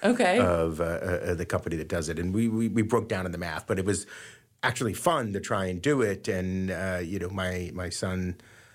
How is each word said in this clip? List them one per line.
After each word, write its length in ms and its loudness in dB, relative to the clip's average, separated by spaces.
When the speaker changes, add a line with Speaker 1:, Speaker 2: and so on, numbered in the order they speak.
Speaker 1:
Okay. 340 4
Speaker 2:
of, 400 4
uh, 60 0
uh, 500 0
the 120 -2
company 300 -2
that 120 -6
does 220 -2
it. 80 -2
And 160 0
we, 140 2
we, 200 0
we 140 2
broke 260 2
down 160 -2
in 80 -4
the 60 -6
math, 280 -6
but 120 0
it 80 -2
was 200 0
actually 300 0
fun 400 0
to 80 -2
try 240 0
and 160 -2
do 220 4
it. 260 0
And, 420 0
uh, 320 -2
you 160 -4
know, 120 -4
my, 420 -4
my 160 -6
son, 480 -2